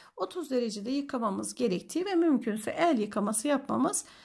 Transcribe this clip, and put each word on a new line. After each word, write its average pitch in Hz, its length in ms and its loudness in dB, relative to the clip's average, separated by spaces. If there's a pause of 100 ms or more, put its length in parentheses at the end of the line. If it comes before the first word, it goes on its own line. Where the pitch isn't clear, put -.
(160)
Otuz 359 340 -6
derecede 233 400 -2
yıkamamız 226 640 -2
gerektiği 247 520 -2
ve 392 80 -2
mümkünse 254 560 2
el 320 280 2
yıkaması 208 500 0
yapmamız 277 560 0 (200)